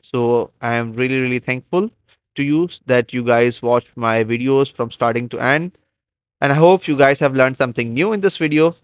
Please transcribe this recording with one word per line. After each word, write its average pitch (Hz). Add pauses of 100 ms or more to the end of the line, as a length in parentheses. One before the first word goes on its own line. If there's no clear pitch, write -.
(120)
So 120 (100)
I 117
am 117
really, 127
really 123
thankful 135 (460)
to 143
you 151 (180)
that 123
you 123
guys 120
watched 120
my 113
videos 131
from 117
starting 120
to 123
end. 151 (680)
And 139
I 143
hope 175
you 147
guys 139
have 139
learned 131
something 117
new 175
in 202
this 190
video. 160